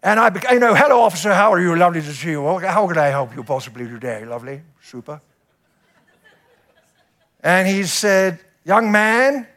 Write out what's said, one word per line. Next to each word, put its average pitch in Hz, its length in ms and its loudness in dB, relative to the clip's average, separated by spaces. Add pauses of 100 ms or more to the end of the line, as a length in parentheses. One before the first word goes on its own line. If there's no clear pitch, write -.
And 214 180 0
I 233 100 4
beca-, 202 240 -4
you 247 60 4
know, 240 160 4
"Hello, 262 260 4
officer, 196 320 0
how 208 180 4
are 185 80 2
you? 175 160 0
Lovely 170 260 2
to 147 120 -10
see 143 160 -10
you. 156 300 -2
How 190 280 0
can 170 100 -2
I 147 100 2
help 139 280 -4
you 135 80 -12
possibly 123 440 -8
today, 117 360 -12
lovely? 120 380 -14 (200)
Super." 147 380 -18 (2250)
And 185 240 2
he 196 180 -2
said, 190 540 0 (240)
"Young 214 280 0
man 226 640 0